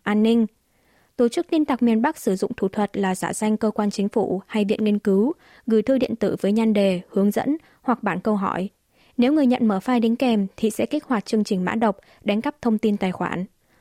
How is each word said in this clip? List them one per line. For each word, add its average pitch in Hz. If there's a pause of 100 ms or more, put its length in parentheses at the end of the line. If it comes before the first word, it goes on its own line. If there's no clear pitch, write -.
an 214
ninh. 226 (720)
Tổ 240
chức -
tin 311
tặc 262
miền 226
Bắc 302
sử 190
dụng -
thủ 190
thuật 202
là 190
giả -
danh 214
cơ 214
quan 208
chính 202
phủ 190
hay 208
viện 214
nghiên 208
cứu, 208 (340)
gửi 220
thư 269
điện 233
tử -
với 196
nhan 220
đề, 196
hướng 202
dẫn 294 (240)
hoặc 247
bản 185
câu 214
hỏi. 190 (480)
Nếu 247
người 302
nhận 240
mở 196
file 247
đính 226
kèm 226 (100)
thì 220
sẽ 214
kích 302
hoạt 220
chương 220
trình 185
mã 185
độc, 220 (260)
đánh 208
cắp 294
thông 226
tin 208
tài 185
khoản. 180 (360)